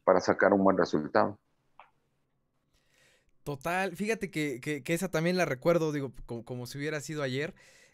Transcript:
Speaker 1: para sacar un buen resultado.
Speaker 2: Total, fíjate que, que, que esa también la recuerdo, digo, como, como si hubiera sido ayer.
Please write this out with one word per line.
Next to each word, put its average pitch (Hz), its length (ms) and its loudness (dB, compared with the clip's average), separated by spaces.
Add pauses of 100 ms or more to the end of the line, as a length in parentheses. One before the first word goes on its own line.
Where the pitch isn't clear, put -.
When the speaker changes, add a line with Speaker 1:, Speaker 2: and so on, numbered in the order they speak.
Speaker 1:
para 92 160 6
sacar 98 320 4
un 98 100 4
buen 95 140 6
resultado. 90 600 0 (2000)
Speaker 2:
Total, 170 540 -4
fíjate 208 340 -4
que, 147 300 -4
que, 147 200 -4
que 165 120 -2
esa 175 160 -2
también 170 260 0
la 180 80 2
recuerdo, 165 480 2
digo, 139 220 -6 (120)
como, 117 200 -10
como 123 220 -10
si 139 100 -12
hubiera 147 240 -6
sido 151 200 -8
ayer. 139 320 -4 (400)